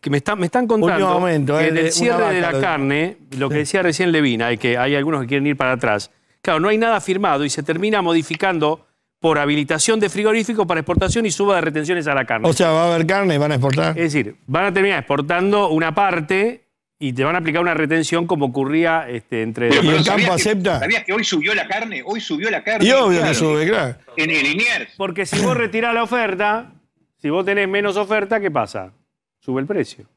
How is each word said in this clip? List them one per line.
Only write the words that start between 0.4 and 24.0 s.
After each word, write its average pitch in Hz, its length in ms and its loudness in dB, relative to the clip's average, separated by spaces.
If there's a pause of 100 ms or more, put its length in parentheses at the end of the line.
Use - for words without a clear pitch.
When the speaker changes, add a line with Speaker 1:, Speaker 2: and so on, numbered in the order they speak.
Speaker 1:
están 247 200 0
contando 214 260 2 (120)
Speaker 2:
Último 180 140 2
momento, 151 380 0
Speaker 1:
que 160 80 2
Speaker 2:
eh, - 40 2
Speaker 1:
en 160 60 0
Speaker 2:
de 165 60 2
Speaker 1:
el 160 60 2
Speaker 2:
una 165 80 -2
Speaker 1:
cierre 233 220 2 (160)
de 180 80 0
Speaker 2:
vaca - 0 -
Speaker 1:
la 170 100 0
Speaker 2:
lo 139 100 0
Speaker 1:
carne, 156 560 0 (200)
lo 135 120 -2
que 147 60 -2
Speaker 2:
Sí. 151 40 0
Speaker 1:
decía 170 240 0
recién 175 280 2
Levina, 120 400 2
y 117 80 -2
que 120 180 0
hay 139 180 0
algunos 143 260 -2
que 120 60 -6
quieren 139 200 0
ir 143 100 -2
para 127 160 0
atrás, 110 380 -2 (320)
claro, 160 160 0
no 185 100 2
hay 214 80 2
nada 226 240 2
firmado 185 440 0
y 139 40 -2
se 151 140 -6
termina 196 400 0
modificando 165 840 0 (320)
por 160 200 2
habilitación 147 600 0
de 202 100 0
frigorífico 214 580 0
para 165 140 0
exportación 185 440 0
y 190 60 0
suba 202 240 2
de 170 60 2
retenciones 156 460 -2
a 143 60 0
la 131 120 0
carne. 113 220 0
Speaker 2:
O 160 60 4
sea, 170 180 2
va 160 120 4
a 170 100 2
haber 165 140 0
carne 190 260 2
y 143 60 2
van 147 140 2
a - 20 0
exportar. 143 420 0
Speaker 1:
Es 165 160 0
decir, 110 220 -2 (100)
van 160 200 0
a 196 80 -2
terminar 190 260 2
exportando 175 720 0
una 160 260 0
parte 190 680 0 (420)
y 131 60 -2
te 131 140 0
van 165 100 2
a 180 40 0
aplicar 160 220 0
una 175 120 0
retención 160 540 0
como 156 180 0
ocurría, 143 640 0
este, 120 320 -6
entre 117 260 -2
Speaker 3:
Pero, - 160 4
Speaker 2:
¿Y - 40 4
Speaker 3:
pero 156 100 4
Speaker 2:
el 151 80 2
campo 208 160 2
Speaker 3:
¿sabías 180 80 2
que, 180 60 2 (140)
Speaker 2:
acepta? 185 300 0
Speaker 3:
¿sabías 196 240 -2
que - 80 -6
hoy 214 140 -2
subió 180 280 -2
la 185 140 -2
carne? 202 380 -6
Hoy 208 160 -6
subió 202 280 -4
la 190 140 -4
carne. 208 240 0
Speaker 2:
Y 240 60 6
obvio 214 240 4
que 165 60 0
Speaker 3:
Claro. 156 100 0
Speaker 2:
sube, 156 340 0
claro. 165 280 -2 (200)